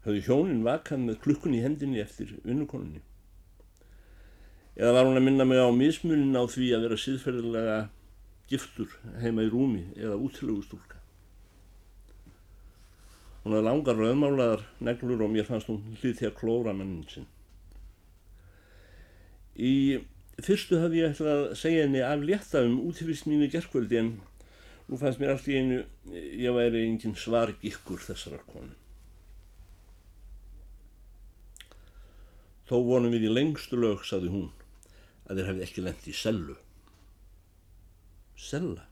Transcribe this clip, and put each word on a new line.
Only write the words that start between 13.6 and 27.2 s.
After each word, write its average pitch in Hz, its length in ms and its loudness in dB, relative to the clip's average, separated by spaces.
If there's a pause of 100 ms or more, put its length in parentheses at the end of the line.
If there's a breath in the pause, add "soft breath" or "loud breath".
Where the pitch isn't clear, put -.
langar 127 380 2
rauðmálaðar 127 600 2 (140)
neglur 120 480 -2
og 110 80 0
mér 107 160 0
fannst 110 240 -4
hún 104 80 -8 (160)
hlyti 120 320 -2
að - 80 -18
klóra 113 320 0
manninn 95 400 -8
sinn. - 160 -16 (2250 soft breath)
Í 135 480 2 (320)
fyrstu 190 400 2
hafði 165 240 2
ég 151 140 0
ætlað 151 200 0 (140)
að - 40 -8 (120)
segja 160 220 4
henni 131 180 2
af 147 160 0
létta 165 400 0
um 120 240 4
útivist 160 400 -6
mín 151 160 4
í 143 80 2
gærkvöldi, 120 480 0
en 113 220 -2 (680 soft breath)
nú 131 80 -6
fannst 131 240 -2
mér 139 120 0
allt 131 120 -6
í 143 80 0
einu 131 260 2 (300)
ég 87 460 -4
væri 120 320 4
enginn 110 260 -2
svargikkur 107 880 -2